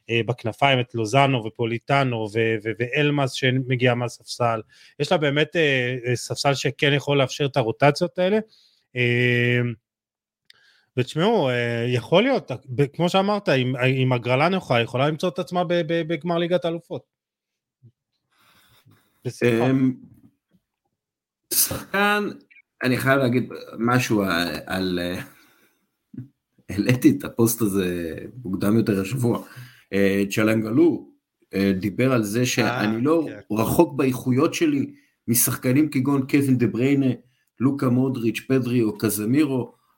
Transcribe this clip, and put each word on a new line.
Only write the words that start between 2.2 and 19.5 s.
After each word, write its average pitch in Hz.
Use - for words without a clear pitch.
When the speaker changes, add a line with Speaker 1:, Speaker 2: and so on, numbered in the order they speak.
Speaker 1:
ו-, 113
ו-, 110
ואלמאס 143
שמגיע 127
מהספסל. 117
יש 143
לה 185
באמת, 147
אה, 131
אה, 123
ספסל 139
שכן 139
יכול 143
לאפשר 139
את 135
הרוטציות 143
האלה. 190
אה, 120
ותשמעו, 160
אה, 120
יכול 127
להיות, 254
ב-, 131
כמו 165
שאמרת, 196
אם, 131
אם 131
הגרלה 127
נוחה, 160
יכולה 123
למצוא 156
את 175
עצמה 180
ב-, 170
ב-, 170
בגמר 170
ליגת 175
האלופות. 165
בשמחה. 120